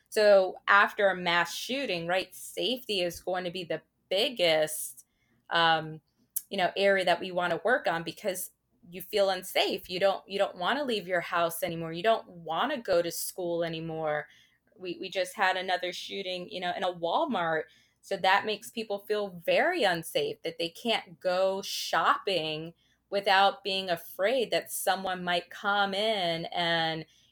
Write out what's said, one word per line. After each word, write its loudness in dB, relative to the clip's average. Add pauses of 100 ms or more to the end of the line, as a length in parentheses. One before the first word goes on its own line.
so 6 (100)
after 6
a 0
mass 0
shooting, -4
right, -2
safety -4
is -4
going -4
to -4
be -8
the -6 (280)
biggest, 0 (460)
um, 2 (500)
you -8
know, 2
area 4
that 4
we -8
wanna 0
work 2
on, 0
because -6 (400)
you -12
feel 2
unsafe. 0
You -4
don't, 2
you -4
don't 0
wanna 0
leave -4
your 0
house -2
anymore. -4
You -8
don't 2
wanna -4
go 2
to 0
school -4
anymore. -4 (520)
We, -8
we -8
just -4
had 2
another -2
shooting, -8
you -8
know, -2
in -4
a 0
Walmart. 0 (400)
So -6
that 4
makes -6
people -6 (100)
feel -4
very 2
unsafe, -2
that -8
they -4
can't -4
go 0
shopping -2 (340)
without 4
being -4
afraid 0
that -2
someone -2
might -2
come 0
in 0
and, 0 (260)